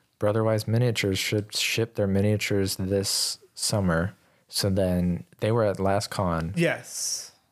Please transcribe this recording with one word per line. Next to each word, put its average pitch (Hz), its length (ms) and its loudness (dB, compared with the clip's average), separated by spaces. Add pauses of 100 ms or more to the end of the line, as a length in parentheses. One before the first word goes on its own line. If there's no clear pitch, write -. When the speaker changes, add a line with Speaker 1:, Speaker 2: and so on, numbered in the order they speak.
(200)
Speaker 1:
Brotherwise 110 480 2
Miniatures 107 520 0
should 107 360 -2
ship - 400 -2
their 104 120 0
miniatures 98 720 2
this 98 600 -2 (160)
summer. 92 600 0 (340)
So - 220 -2
then 90 560 2 (160)
they 107 100 0
were 117 140 2
at 98 140 0
last 98 300 0
con. 85 460 -2
Speaker 2:
Yes. - 800 -4 (180)